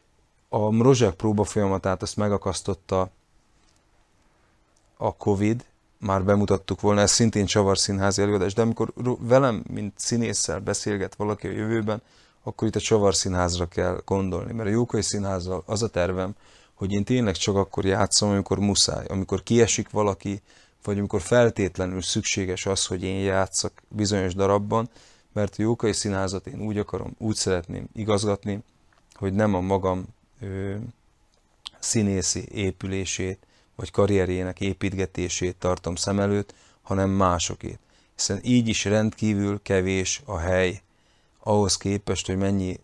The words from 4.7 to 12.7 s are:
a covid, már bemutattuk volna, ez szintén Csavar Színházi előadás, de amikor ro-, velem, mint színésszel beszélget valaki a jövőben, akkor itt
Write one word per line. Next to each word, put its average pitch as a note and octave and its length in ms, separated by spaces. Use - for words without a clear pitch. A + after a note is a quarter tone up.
a G#2+ 180
covid, G#2 500
már G2 240
bemutattuk G2+ 580
volna, G2+ 200
ez G2+ 100
szintén G#2+ 340
Csavar G2 320
Színházi G2 440
előadás, G2+ 320
de A#2 80
amikor A2+ 300
ro-, B2 240
velem, B2 400
mint G#2 280
színésszel G#2 640
beszélget G2+ 560
valaki G#2 320
a F#2+ 40
jövőben, G#2+ 500
akkor - 240
itt G2+ 80